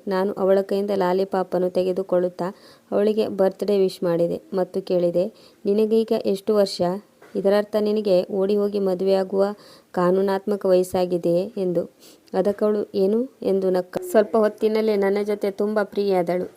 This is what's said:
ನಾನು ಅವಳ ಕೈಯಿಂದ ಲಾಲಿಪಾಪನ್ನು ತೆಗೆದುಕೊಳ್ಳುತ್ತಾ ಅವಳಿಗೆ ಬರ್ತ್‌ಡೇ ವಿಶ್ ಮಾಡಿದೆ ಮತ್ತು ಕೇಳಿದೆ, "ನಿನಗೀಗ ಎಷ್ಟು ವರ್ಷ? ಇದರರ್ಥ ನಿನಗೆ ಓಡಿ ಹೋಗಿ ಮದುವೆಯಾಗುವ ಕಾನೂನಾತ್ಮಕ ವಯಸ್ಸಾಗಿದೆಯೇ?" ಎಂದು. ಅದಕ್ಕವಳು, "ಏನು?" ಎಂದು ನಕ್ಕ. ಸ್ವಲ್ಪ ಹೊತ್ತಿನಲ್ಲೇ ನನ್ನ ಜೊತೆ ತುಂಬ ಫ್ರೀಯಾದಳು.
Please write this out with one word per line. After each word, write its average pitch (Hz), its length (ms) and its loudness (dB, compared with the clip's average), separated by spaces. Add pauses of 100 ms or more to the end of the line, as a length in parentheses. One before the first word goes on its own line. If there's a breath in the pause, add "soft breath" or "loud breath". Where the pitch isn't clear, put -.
ನಾನು 196 240 0
ಅವಳ 196 300 2
ಕೈಯಿಂದ 202 320 -2
ಲಾಲಿಪಾಪನ್ನು 185 760 0
ತೆಗೆದುಕೊಳ್ಳುತ್ತಾ 180 760 -2 (420 loud breath)
ಅವಳಿಗೆ 208 380 0
ಬರ್ತ್‌ಡೇ 196 500 0
ವಿಶ್ 190 240 0
ಮಾಡಿದೆ 170 360 0 (160)
ಮತ್ತು 185 280 -2
ಕೇಳಿದೆ, 175 420 0 (400 loud breath)
"ನಿನಗೀಗ 220 480 2 (120)
ಎಷ್ಟು 208 300 -2
ವರ್ಷ? 196 260 0 (540)
ಇದರರ್ಥ 202 460 0
ನಿನಗೆ 208 360 2 (140)
ಓಡಿ 196 260 0
ಹೋಗಿ 202 240 0
ಮದುವೆಯಾಗುವ 190 640 0 (500 loud breath)
ಕಾನೂನಾತ್ಮಕ 190 720 0
ವಯಸ್ಸಾಗಿದೆಯೇ?" 180 800 2 (120)
ಎಂದು. 180 260 -2 (520 loud breath)
ಅದಕ್ಕವಳು, 202 460 0 (140)
"ಏನು?" 202 240 2 (240)
ಎಂದು 190 280 0
ನಕ್ಕ. 180 320 -4
ಸ್ವಲ್ಪ 214 340 0
ಹೊತ್ತಿನಲ್ಲೇ 220 600 0
ನನ್ನ 196 260 2
ಜೊತೆ 208 280 -4
ತುಂಬ 208 320 -2
ಫ್ರೀಯಾದಳು. 180 640 0 (100)